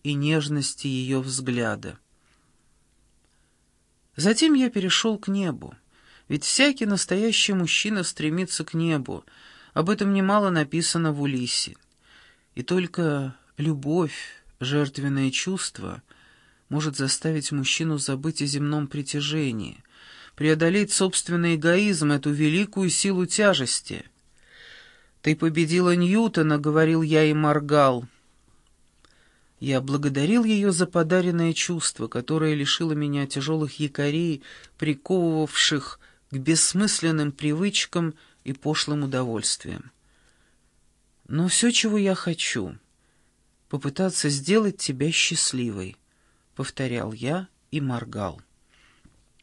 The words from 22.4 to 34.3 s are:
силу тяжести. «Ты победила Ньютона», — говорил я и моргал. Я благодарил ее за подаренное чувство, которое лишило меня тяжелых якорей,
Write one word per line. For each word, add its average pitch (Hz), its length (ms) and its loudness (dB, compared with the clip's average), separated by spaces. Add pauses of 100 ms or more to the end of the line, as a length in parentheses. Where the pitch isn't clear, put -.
силу 185 340 2
тяжести. 180 800 0 (1200)
«Ты 156 120 4
победила 170 600 2
Ньютона», — 175 640 4
говорил 160 420 4
я 156 220 4
и 151 100 4
моргал. 147 720 2 (1500)
Я 131 220 0
благодарил 143 640 2
ее 202 280 2
за 170 140 2
подаренное 170 680 2
чувство, 156 540 -4
которое 156 460 0
лишило 151 400 -2
меня 143 320 0
тяжелых 143 540 -2
якорей, 147 640 -2 (340)